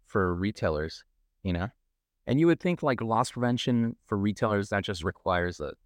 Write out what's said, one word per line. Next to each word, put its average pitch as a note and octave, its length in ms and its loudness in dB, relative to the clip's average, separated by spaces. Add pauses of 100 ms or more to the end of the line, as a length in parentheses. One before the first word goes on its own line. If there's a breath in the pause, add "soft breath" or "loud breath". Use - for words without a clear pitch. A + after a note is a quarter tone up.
for F#2 280 2
retailers, F2 720 -4 (380)
you F#2+ 100 -2
know? F2 160 -2 (580)
And B2+ 140 2
you E3 60 6
would E3 140 4
think, F3 220 -2
like, C3+ 200 0
loss A2+ 300 0
prevention A#2+ 640 0 (100)
for G#2+ 100 -2
retailers, G2+ 540 0
that G2+ 140 0
just F2 200 -6
requires F2+ 560 -2
a, D2 140 -8 (120)